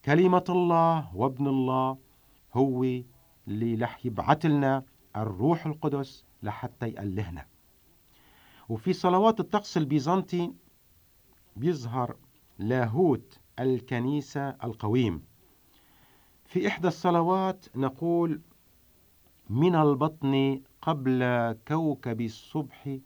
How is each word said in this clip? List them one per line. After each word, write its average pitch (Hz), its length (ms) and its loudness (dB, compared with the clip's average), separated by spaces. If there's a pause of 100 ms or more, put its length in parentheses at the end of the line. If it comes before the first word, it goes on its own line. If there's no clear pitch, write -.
كلمة 180 440 4
الله 165 680 2
وابن 131 300 0
الله 131 520 0 (560)
هو 127 300 2 (640)
اللي 113 260 -2
رح - 320 -4
يبعت 151 400 0
لنا 135 360 2 (340)
الروح 110 500 -2
القدس 147 580 -6 (180)
لحتى - 460 -8
يألهنا. 95 580 -8 (1200)
وفي 113 240 -2
صلوات 185 480 4
الطقس 208 360 -2
البيزنطي 175 760 0 (1040)
بيظهر 123 600 -4 (420)
لاهوت 123 800 0 (200)
الكنيسة 131 880 -2
القويم. 113 760 -2 (1200)
في 180 240 -2
إحدى 170 200 -2
الصلوات 185 760 0 (100)
نقول: 160 640 0 (1080)
"من 165 240 4
البطن 139 840 2 (220)
قبل 131 400 0 (460)
كوكب 143 520 -2
الصبح 135 840 -8